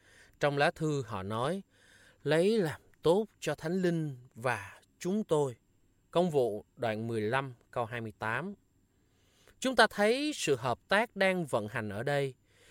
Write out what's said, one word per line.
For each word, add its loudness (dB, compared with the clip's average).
Trong 0
lá 4
thư -2
họ -8
nói, -4
"Lấy 2
làm -2
tốt 4
cho -4
Thánh -4
Linh 0
và -4
chúng -2
tôi." 0
Công 2
vụ 2
đoạn -2
mười -2
lăm, -2
câu -4
hai -8
mươi -10
tám. -4
Chúng -2
ta 8
thấy 2
sự 0
hợp -2
tác 2
đang 2
vận -2
hành -6
ở -6
đây. 0